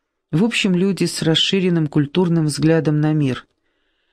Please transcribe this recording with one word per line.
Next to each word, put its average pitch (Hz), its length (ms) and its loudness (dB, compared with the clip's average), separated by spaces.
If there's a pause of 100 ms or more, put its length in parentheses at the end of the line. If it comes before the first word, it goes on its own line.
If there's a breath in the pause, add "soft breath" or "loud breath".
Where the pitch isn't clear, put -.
(320)
В 160 120 0
общем, 214 320 0
люди 175 300 0
с - 160 -6
расширенным 170 680 0
культурным 165 600 0
взглядом 151 520 0
на 156 140 0
мир. 139 340 -2 (640)